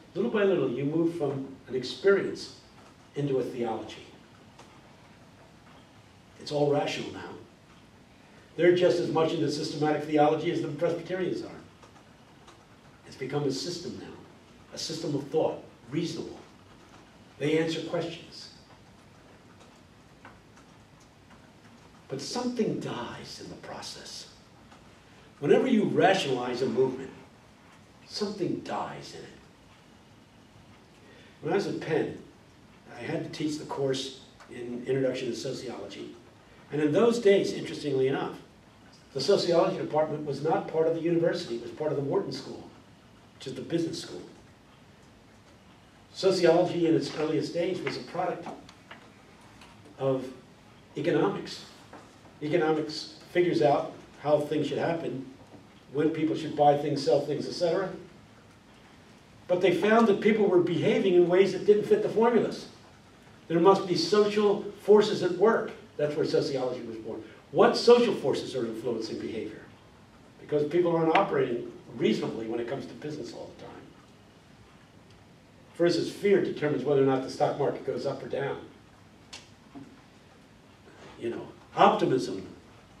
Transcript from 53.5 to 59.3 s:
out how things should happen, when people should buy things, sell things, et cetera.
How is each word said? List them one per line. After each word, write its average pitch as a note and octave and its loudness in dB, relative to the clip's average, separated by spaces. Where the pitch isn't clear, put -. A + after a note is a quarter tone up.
out D3 4
how D3+ 4
things D3 -2
should - -4
happen, C3+ -4
when D3+ 2
people D#3 0
should D3 -6
buy D3 6
things, D3 -2
sell - 4
things, - -4
et - -8
cetera. F3+ 0